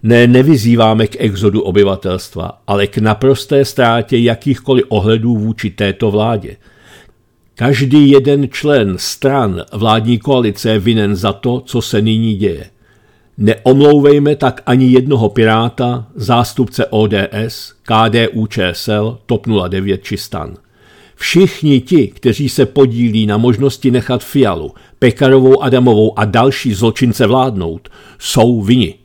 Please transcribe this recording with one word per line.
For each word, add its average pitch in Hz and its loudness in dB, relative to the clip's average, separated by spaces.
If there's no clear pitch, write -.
Ne, 120 4
nevyzýváme 117 4
k - -8
exodu 104 -2
obyvatelstva, 92 -4
ale 101 -2
k - -6
naprosté 135 0
ztrátě 117 -2
jakýchkoliv 120 -2
ohledů 110 0
vůči 107 -6
této 101 -4
vládě. 104 -4
Každý 139 2
jeden 139 2
člen 123 0
stran 113 -4
vládní 113 0
koalice 117 -2
je 110 0
vinen 104 0
za 98 -4
to, 123 -6
co 117 -4
se 104 -2
nyní 110 0
děje. 95 -6
Neomlouvejme 143 2
tak 131 -4
ani 127 2
jednoho 127 2
piráta, 117 -2
zástupce 120 -2
O 110 0
D 101 -2
S, 107 -10
K 113 2
D 113 0
U 110 -4
Č 90 -4
S - -10
L, 107 -4
top 110 -4
nula 101 -2
devět 95 -4
či - -10
stan. - -12
Všichni 156 2
ti, 139 0
kteří 127 -4
se 135 0
podílí 117 0
na 104 0
možnosti 123 0
nechat 123 -4
Fialu, 90 -2
Pekarovou 131 4
Adamovou 123 2
a 107 0
další 117 -2
zločince 113 -2
vládnout, 101 -4
jsou 117 0
vinni 107 0